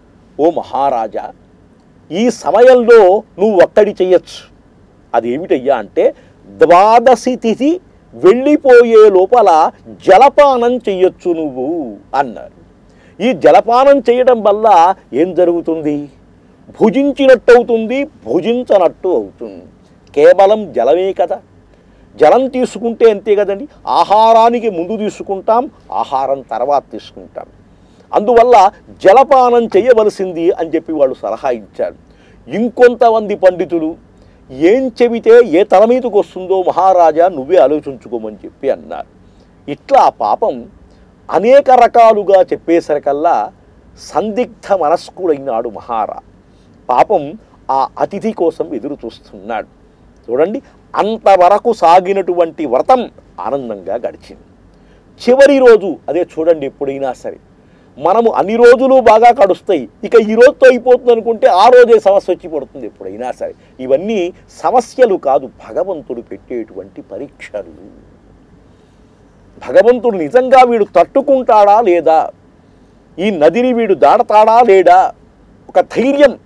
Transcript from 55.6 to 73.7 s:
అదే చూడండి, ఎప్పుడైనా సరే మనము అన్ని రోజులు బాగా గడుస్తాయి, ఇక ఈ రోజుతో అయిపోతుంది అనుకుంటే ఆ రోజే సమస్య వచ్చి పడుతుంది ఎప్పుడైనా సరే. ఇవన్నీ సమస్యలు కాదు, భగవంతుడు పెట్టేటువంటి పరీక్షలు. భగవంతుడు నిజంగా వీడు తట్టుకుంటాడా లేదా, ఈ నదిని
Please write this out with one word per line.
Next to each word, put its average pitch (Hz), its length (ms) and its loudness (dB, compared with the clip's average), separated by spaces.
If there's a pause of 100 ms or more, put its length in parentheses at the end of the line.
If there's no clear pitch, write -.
అదే 175 180 -4 (120)
చూడండి, 160 280 -2
ఎప్పుడైనా 135 460 -8
సరే 107 240 -16 (640)
మనము 208 320 0
అన్ని 185 260 -2
రోజులు 254 440 4
బాగా 226 300 4 (140)
గడుస్తాయి, 190 440 -2 (160)
ఇక - 100 -2
ఈ 220 200 2
రోజుతో 262 340 4
అయిపోతుంది 247 440 2
అనుకుంటే 226 340 -2
ఆ 202 220 2
రోజే 240 300 6
సమస్య 196 340 0
వచ్చి 170 180 -10
పడుతుంది 135 360 -12
ఎప్పుడైనా 104 460 -12
సరే. - 220 -14 (260)
ఇవన్నీ 170 520 -4 (300)
సమస్యలు 233 520 0
కాదు, 139 320 -2
భగవంతుడు 135 760 -12
పెట్టేటువంటి 98 800 -16
పరీక్షలు. 95 1040 -18 (1600)
భగవంతుడు 208 480 -2
నిజంగా 247 460 0
వీడు 240 240 0 (100)
తట్టుకుంటాడా 220 840 2
లేదా, 160 500 0 (880)
ఈ 196 120 -4
నదిని 190 420 -2